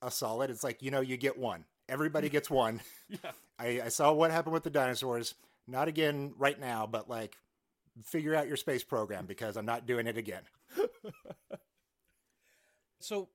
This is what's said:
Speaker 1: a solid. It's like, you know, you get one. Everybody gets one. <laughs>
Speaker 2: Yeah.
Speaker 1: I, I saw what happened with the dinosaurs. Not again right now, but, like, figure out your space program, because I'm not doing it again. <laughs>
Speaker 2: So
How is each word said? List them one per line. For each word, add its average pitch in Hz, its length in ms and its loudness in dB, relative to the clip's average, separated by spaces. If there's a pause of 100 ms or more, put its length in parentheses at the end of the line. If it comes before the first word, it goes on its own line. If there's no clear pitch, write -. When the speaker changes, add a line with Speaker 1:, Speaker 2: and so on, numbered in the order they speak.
Speaker 1:
a 123 80 -4
solid. 120 400 0
It's 113 140 -6
like, - 180 -4
you 135 80 -4
know, 139 100 2
you 127 180 0
get 131 200 0
one. 101 280 -4 (220)
Everybody 151 420 0
gets 147 200 0
one. 117 360 2
<laughs> - 60 -18 (160)
Speaker 2:
Yeah. 190 240 -10 (280)
Speaker 1:
I, 120 260 0
I 117 40 -4
saw 147 220 6
what 160 200 6
happened 160 220 2
with 165 100 2
the 160 80 -2
dinosaurs. 123 640 2 (320)
Not 131 200 0
again 147 520 0
right 143 200 4
now, 117 280 -2
but, 110 200 -4
like, 113 300 -6 (640)
figure 156 300 0
out 147 140 4
your 139 100 -2
space 127 260 -2
program, 101 440 -2
because 104 280 -6
I'm 107 120 -4
not 117 180 -2
doing 117 220 0
it 113 100 -4
again. 104 240 -6 (340)
<laughs> 370 60 0 (2250)
Speaker 2:
So 196 340 -6